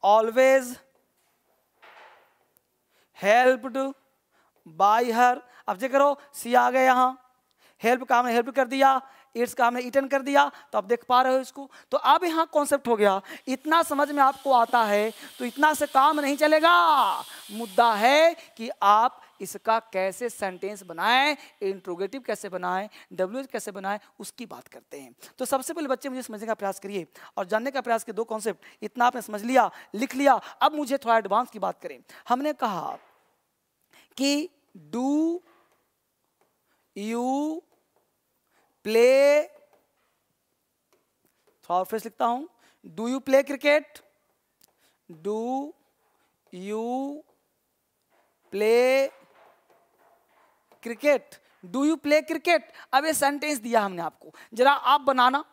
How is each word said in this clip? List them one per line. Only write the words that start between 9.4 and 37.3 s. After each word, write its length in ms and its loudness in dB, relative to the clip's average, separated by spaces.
काम 220 0
है, 80 -6
ईटन 240 -2
कर 140 -2
दिया, 300 2
तो 60 -2
आप 80 -2
देख 240 -4
पा 120 4
रहे 120 2
हो 60 2
इसको। 300 -14
तो 60 -2
अब 260 4
यहाँ 300 0
कॉन्सेप्ट 340 0
हो 80 2
गया, 260 2
इतना 360 0
समझ 280 -2
में 120 0
आपको 300 0
आता 300 2
है 280 0
तो 60 -6
इतना 280 0
से 140 -2
काम 320 2
नहीं 180 -2
चलेगा। 360 4
मुद्दा 440 2
है 400 4
कि 120 -10
आप 380 4
इसका 380 -2
कैसे 500 -6
सेंटेंस 540 -10
बनाएं, 540 0
इंट्रोगेटिव 600 -8
कैसे 280 -10
बनाएं, 400 -6
डब्ल्यूएच 340 -6
कैसे 240 -10
बनाएं, 280 -8
उसकी 260 -16
बात 220 -20
करते 320 -20
हैं। 160 -20
तो 80 -6
सबसे 280 -4
पहले 140 -6
बच्चे 220 -4
मुझे 120 -10
समझने 260 -12
का 60 -2
प्रयास 260 -8
करिए 280 -10
और 80 -6
जानने 260 -4
का 100 -6
प्रयास 220 -2
करिए 120 -12
दो 80 -6
कॉन्सेप्ट। 600 -8
इतना 220 -2
आपने 160 0
समझ 220 -10
लिया, 280 2
लिख 200 -4
लिया, 180 4
अब 420 0
मुझे 220 -4
थोड़ा 200 0
एडवांस 320 0
की 100 -18
बात 220 -6
करें। 220 -16
हमने 240 -2
कहा 440 -6
कि 320 -2
do 640 -2
you 640 -6